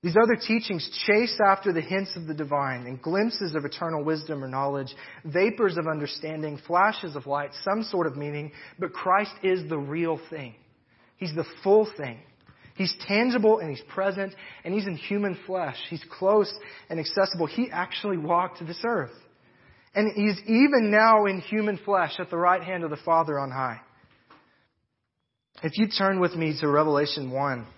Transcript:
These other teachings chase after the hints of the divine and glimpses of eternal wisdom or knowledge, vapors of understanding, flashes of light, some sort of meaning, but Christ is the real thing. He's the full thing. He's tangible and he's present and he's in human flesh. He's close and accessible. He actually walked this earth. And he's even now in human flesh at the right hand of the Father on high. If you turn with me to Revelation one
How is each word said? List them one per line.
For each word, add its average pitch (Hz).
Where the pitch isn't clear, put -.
These 170
other 233
teachings 220
chase 220
after 196
the 165
hints 190
of 165
the 156
divine 139
and 127
glimpses 190
of 147
eternal 156
wisdom 151
or 131
knowledge, 139
vapors 190
of 160
understanding, 156
flashes 180
of 135
light, 139
some 208
sort 180
of 135
meaning, 147
but 180
Christ 196
is 185
the 156
real 156
thing. 131
He's 165
the 156
full 208
thing. 123
He's 185
tangible 220
and 165
he's 131
present 196
and 175
he's 202
in 185
human 202
flesh. 175
He's 160
close 196
and 165
accessible. 170
He 240
actually 180
walked 175
this 170
earth. 180
And 214
he's 208
even 233
now 214
in 190
human 208
flesh 190
at 175
the 175
right 175
hand 170
of 156
the 147
Father 165
on 135
high. 127
If 156
you 214
turn 196
with 180
me 156
to 151
Revelation 143
one 131